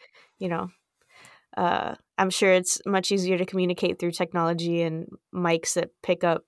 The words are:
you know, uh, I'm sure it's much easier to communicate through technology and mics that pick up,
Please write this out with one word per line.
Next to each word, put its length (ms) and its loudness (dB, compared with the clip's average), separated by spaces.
you 100 -4
know, 220 -4
uh, 400 0
I'm 120 2
sure 220 4
it's 340 2
much 260 0
easier 260 2
to 80 -2
communicate 540 0
through 120 -2
technology 720 0
and 260 -4
mics 400 0
that 160 -2
pick 220 0
up, 240 2